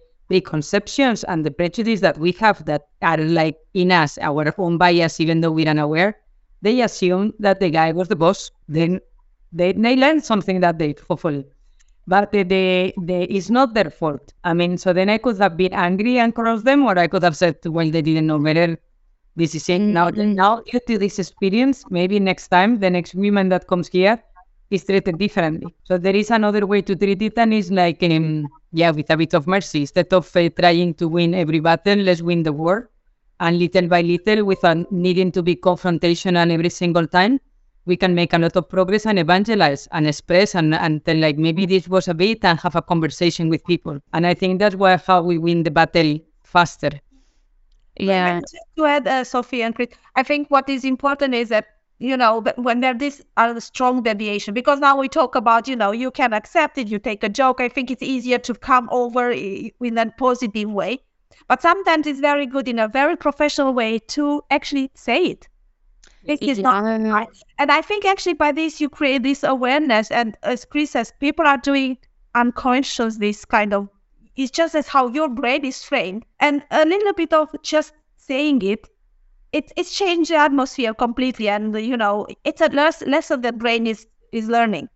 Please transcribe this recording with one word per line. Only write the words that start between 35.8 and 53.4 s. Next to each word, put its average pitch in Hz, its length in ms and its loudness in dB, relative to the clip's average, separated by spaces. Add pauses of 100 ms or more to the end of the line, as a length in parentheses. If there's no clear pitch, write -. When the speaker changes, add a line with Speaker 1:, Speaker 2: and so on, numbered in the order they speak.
Speaker 1:
every 165 180 0
single 170 380 0
time, 208 320 2 (460)
we 175 120 0
can 180 160 2
make 175 200 0
a 170 40 4
lot 165 180 2
of 180 140 -2
progress 190 380 0
and 208 100 2
evangelize 180 760 0
and 156 160 0
express 175 480 0
and, 160 200 2
and 151 280 -2
tell, 160 140 0
like, 156 220 2
maybe 160 260 0
this 180 240 0
was 185 180 0
a 175 60 0
bit, 202 320 0
and 165 140 2
have 175 160 -4
a 170 60 -2
conversation 165 680 -2
with 160 160 -2
people. 156 340 -4 (140)
And 170 140 0
I 175 80 2
think 185 240 -2
that's 202 160 2
why, 185 220 4
how 180 260 2
we 175 160 0
win 170 240 2
the 160 80 -2
battle 160 480 2 (240)
faster. 165 480 0 (1080)
Speaker 2:
Yeah. 180 400 0
Speaker 3:
But - 40 -8
just - 220 -20 (120)
to 311 80 2
add, 285 220 2
uh, 262 160 0
Sophie 247 400 -4
and 226 120 -4
Chris, 240 140 -4 (260)
I 262 80 2
think 294 260 -4
what 269 200 2
is 269 160 -4
important 277 480 -2
is 233 160 -2
that, 214 160 -2 (340)
you 262 180 -4
know, 226 240 2
that 220 160 -4
when 240 240 -2
there 254 120 0
this 277 280 -8 (160)
are 233 160 2